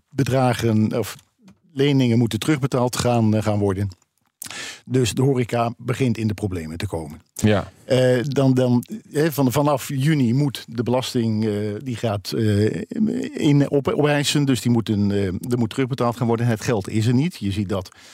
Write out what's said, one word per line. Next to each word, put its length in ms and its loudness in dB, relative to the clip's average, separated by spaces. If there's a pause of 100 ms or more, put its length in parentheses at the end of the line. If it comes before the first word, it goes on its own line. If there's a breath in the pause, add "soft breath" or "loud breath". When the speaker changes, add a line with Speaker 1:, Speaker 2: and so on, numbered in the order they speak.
(100)
Speaker 1:
bedragen 880 0
of 180 -6 (560)
leningen 460 4
moeten 200 0
terugbetaald 580 0
gaan, 400 2
eh, 60 0
gaan 160 0
worden. 300 0 (960 loud breath)
Dus 280 0
de 100 0
horeca 560 0
begint 400 -2
in 80 -2
de 80 0
problemen 440 -6
te 80 -6
komen. 340 -8 (140)
Speaker 2:
Ja. 360 2 (140)
Speaker 1:
Eh, 380 4
dan, 320 4
dan, 300 4 (280)
hè, 200 0
van, 200 2
vanaf 360 0
juni 460 2
moet 340 -2
de 140 -4
belasting, 640 0
eh, 60 0 (300)
die 140 -6
gaat, 400 -4
eh, 460 2 (680)
in, 220 4
op, 180 0
opeisen. 560 0
Dus 160 0
die 100 0
moeten, 400 0
eh, 160 0
er 320 -4
moet 120 -2
terugbetaald 460 -2
gaan 100 -2
worden. 200 0
Het 140 0
geld 280 -2
is 180 0
er 80 2
niet. 220 0
Je 160 -4
ziet 160 -4
dat 200 -6 (240 loud breath)